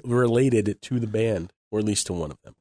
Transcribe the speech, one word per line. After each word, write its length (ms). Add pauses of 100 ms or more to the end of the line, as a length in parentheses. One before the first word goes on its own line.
related 760
to 200
the 80
band, 440 (200)
or 80
at 40
least 220
to 60
one 180
of 120
them. 180